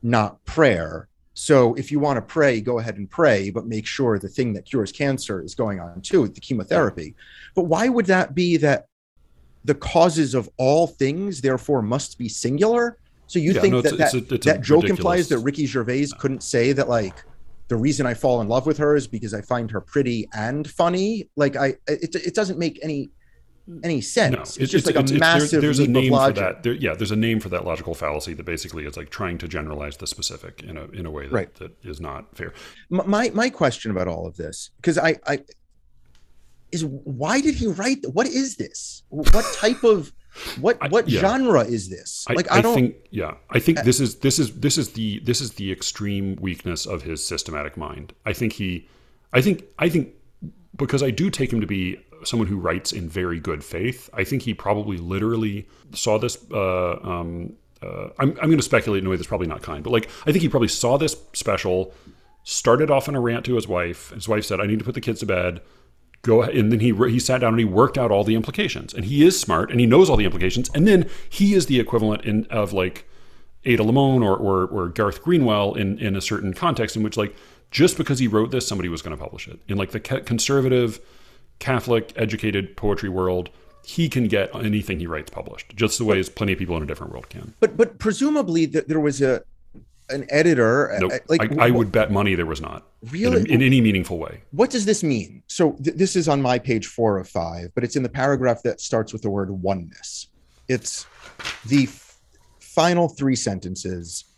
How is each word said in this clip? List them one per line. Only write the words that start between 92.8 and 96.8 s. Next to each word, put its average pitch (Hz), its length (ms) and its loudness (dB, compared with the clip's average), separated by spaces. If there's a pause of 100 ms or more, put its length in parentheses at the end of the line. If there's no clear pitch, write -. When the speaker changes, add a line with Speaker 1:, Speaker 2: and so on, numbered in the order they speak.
Speaker 1:
Really? 160 320 2
Speaker 2:
In, 113 40 2
a, 151 80 2
in 123 80 6
any 131 180 6
meaningful 95 380 2
way. - 320 -10
Speaker 1:
What 208 180 2
does 240 160 -2
this 214 200 0
mean? 123 420 -4
So 160 260 2 (120)
th-, 165 120 -4
this 185 200 0
is 160 120 0
on 139 140 2
my 123 160 2
page 113 300 -2